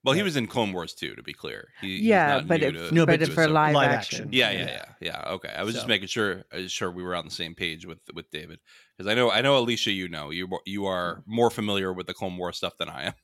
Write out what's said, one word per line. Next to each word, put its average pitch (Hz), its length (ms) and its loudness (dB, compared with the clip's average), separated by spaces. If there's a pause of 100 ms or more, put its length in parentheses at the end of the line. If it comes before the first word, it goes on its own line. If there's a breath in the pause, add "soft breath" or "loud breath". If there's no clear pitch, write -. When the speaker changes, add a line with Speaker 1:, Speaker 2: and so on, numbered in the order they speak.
Speaker 1:
Well, 135 80 6
he 185 80 4
Speaker 2:
Right. 208 40 2
Speaker 1:
was 160 120 0
in 117 80 0
Clone 107 260 0
Wars 85 220 -6
too, 60 220 -8
to 58 80 -16
be 80 100 -10
clear. - 340 -12 (140)
He, 95 160 -4
he's - 40 -2
Speaker 3:
Yeah, 202 340 6
Speaker 1:
not 156 120 -2
Speaker 3:
but 165 140 4
Speaker 1:
new 139 60 2
Speaker 3:
if, 151 60 0 (160)
Speaker 1:
to, 165 60 2
Speaker 2:
No, 165 120 8
Speaker 3:
but 170 120 6
Speaker 2:
but 160 80 2
Speaker 3:
if 160 60 -2
for 165 120 4
Speaker 2:
just 151 80 2
Speaker 3:
live 151 200 4
Speaker 2:
live 139 160 6
Speaker 3:
action. 117 360 -2
Speaker 2:
action. 104 80 -8
Speaker 1:
Yeah, 120 180 6
yeah, 95 80 -2
Speaker 2:
Yeah. 85 80 -2
Speaker 1:
yeah, 62 180 -8 (400)
yeah. - 80 -4
Okay, 85 160 -10
I 85 140 -6
was 113 100 -2
just 123 120 -6
Speaker 2:
So. 123 40 -4
Speaker 1:
making 98 200 0
sure, 98 340 -2 (100)
uh, 92 140 -6
sure 90 240 -4
we 90 100 -10
were 90 140 -4
on 82 100 -4
the 85 60 -14
same 82 240 -8
page 85 320 -6
with, 80 100 -14 (160)
with 80 160 -12
David, 80 300 -12 (400 soft breath)
'cause 95 80 -4
I 110 80 2
know, 120 160 4
I 110 100 4
know, 139 160 4
Alicia, 117 340 2
you 92 160 -2
know, 76 220 -8
you, 90 180 -6 (200)
you 98 180 -4
are 87 400 -2
more 113 240 4
familiar 101 420 0
with 90 140 -6
the 90 80 -8
Clone 90 240 -6
Wars 90 180 -4
stuff - 220 -6
than 80 100 -6
I 71 200 -10
am. - 60 -4 (100)